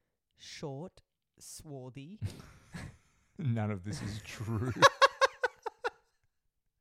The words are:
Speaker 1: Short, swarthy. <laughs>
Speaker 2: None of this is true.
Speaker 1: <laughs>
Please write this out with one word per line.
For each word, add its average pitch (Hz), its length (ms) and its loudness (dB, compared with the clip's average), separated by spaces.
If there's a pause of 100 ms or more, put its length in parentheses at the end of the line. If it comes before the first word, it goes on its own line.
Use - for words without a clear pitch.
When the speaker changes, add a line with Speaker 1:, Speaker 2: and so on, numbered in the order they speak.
(380)
Speaker 1:
Short, 151 640 -10 (380)
swarthy. 139 840 -12
<laughs> - 1160 -12
Speaker 2:
None 113 320 0
of 92 120 -6
this 104 200 -4
is 104 200 -6
true. 113 540 -2
Speaker 1:
<laughs> - 60 6 (2000)